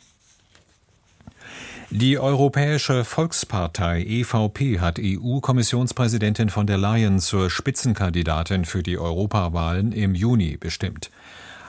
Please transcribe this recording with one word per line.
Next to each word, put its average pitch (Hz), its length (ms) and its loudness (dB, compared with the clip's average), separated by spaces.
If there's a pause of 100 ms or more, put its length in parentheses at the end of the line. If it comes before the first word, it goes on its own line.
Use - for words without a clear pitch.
(1900)
Die 127 260 4
Europäische 139 880 2
Volkspartei 87 960 -2
E 110 220 -2
V 110 260 0
P 113 300 -2
hat 85 180 0
E-U-Kommissionspräsidentin 117 1500 0
von 104 160 0
der 101 140 2
Leyen 101 400 4
zur 92 320 2
Spitzenkandidatin 87 1120 0
für 92 160 -2
die 87 160 -2
Europawahlen 87 920 0
im 98 240 0
Juni 95 420 2
bestimmt. - 540 -8 (580)